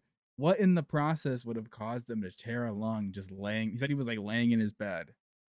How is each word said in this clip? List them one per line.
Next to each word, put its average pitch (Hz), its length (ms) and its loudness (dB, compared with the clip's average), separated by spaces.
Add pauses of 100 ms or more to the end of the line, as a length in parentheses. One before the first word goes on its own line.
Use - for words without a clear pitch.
(360)
what 165 240 2
in 185 160 8
the 165 80 2
process 147 600 0
would 117 120 -4
have 113 160 -8
caused 117 360 -6
him 113 140 -4
to 92 80 -6
tear 120 380 -4
a 113 40 -2
lung 107 420 -2
just 95 180 -8
laying? 104 400 -2
He 110 60 -6
said 135 120 -2
he 143 60 0
was, 139 100 -2
like, 117 140 -4
laying 117 320 2
in 117 80 6
his 107 140 2
bed, 90 400 -6 (380)